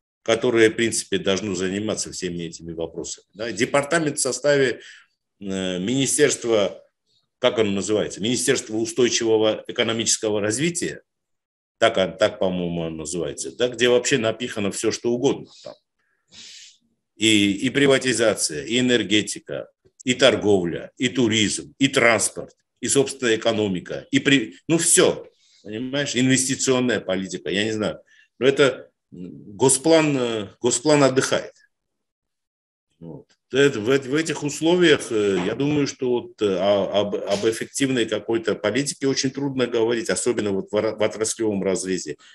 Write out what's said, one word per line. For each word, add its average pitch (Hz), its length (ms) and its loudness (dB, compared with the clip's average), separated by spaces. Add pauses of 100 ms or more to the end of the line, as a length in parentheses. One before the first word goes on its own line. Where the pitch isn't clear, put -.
(220)
которое, 113 480 4
в 110 60 -6
принципе, 110 420 -2
должно 95 380 0
заниматься 95 560 -4
всеми 87 320 -6
этими 82 280 -12
вопросами. 82 600 -10
Да? 113 180 -8
Департамент 143 640 -2
в - 40 -4
составе, 135 580 0 (600)
э, 95 400 -4
Министерства, 120 1000 0 (600)
как 117 180 2
оно 104 140 2
называется? 95 500 -2
Министерство 113 540 -2
устойчивого 110 920 2
экономического 110 760 -2
развития, 113 600 -4 (760)
так, 110 200 4
а, 95 100 2
так, 104 300 0
по-моему, 87 460 -2
оно 80 140 -8
называется, 78 580 -8
да, 123 120 0
где 120 200 0
вообще 123 300 2
напихано 113 520 -4
все, 107 220 -2
что 117 180 -4
угодно 127 380 0 (160)
там. - 100 -16 (1400)
И, 104 360 4
и 127 180 -2
приватизация, 120 960 2
и 113 160 0
энергетика, 104 880 0 (360)
и 127 100 -2
торговля, 98 840 2
и 131 100 -2
туризм, 110 680 0
и 139 100 2
транспорт, 107 680 0 (240)
и 123 80 -6
собственная 113 480 0
экономика, 98 760 -2
и 139 80 0
при-, 139 380 0 (120)
ну, 160 100 2
все, 147 480 2 (360)
понимаешь, 127 540 -6
инвестиционная 127 840 2
политика, 92 500 -6
я 98 140 0
не 110 80 -2
знаю. 107 280 -4 (400)
Но 117 80 2
это, 139 420 2 (220)
м, 87 180 -16 (260)
Госплан, 151 600 4
э, 113 300 -2 (120)
Госплан 143 440 4
отдыхает. 127 480 0 (1500)
Вот. 156 260 -18 (260)
Это 131 280 2
в 104 100 -2
эт-, 135 180 2
в 131 60 -2
этих 156 280 -4
условиях, 156 680 2
э, 101 360 2
я 107 80 -2
думаю, 143 320 0
что 131 240 -4
вот, 120 320 -4
э, 98 160 2
о-, 98 420 2
об, 101 140 -2
об 101 340 -2
эффективной 127 580 -2
какой-то 107 480 -2
политике 131 520 -2
очень 135 240 0
трудно 131 360 -2
говорить, 117 440 0
особенно 104 420 0
вот 95 180 -4
в 104 60 -2
ора-, 107 200 0
в 107 60 -2
отраслевом 107 600 -2
разрезе. 92 540 -2 (180)